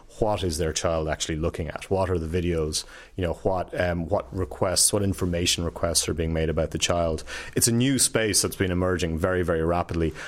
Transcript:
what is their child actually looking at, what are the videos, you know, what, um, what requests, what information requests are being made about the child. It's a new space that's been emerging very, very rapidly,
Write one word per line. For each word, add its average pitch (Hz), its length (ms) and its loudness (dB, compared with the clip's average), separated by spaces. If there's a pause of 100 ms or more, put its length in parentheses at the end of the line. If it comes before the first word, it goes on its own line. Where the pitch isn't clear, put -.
(200)
what 104 240 2
is 82 140 -2
their 80 160 0
child 80 340 0
actually 78 300 -2
looking 80 320 -2
at, - 200 -8
what 95 200 2
are 92 80 2
the 82 100 -2
videos, 80 560 0 (320)
you 92 80 -2
know, 82 100 0 (100)
what, 95 360 0
um, 87 280 0
what 95 280 -2
requests, 92 560 0
what 101 120 2
information 90 600 0
requests 82 460 0
are - 40 2
being 80 200 -2
made 80 160 0
about 78 220 0
the 82 60 -6
child. 82 460 0 (320)
It's - 140 2
a - 20 2
new 127 260 2
space 110 440 2
that's 92 160 -2
been 92 140 2
emerging 90 480 2
very, 92 240 4
very 82 200 2
rapidly, 85 500 2 (140)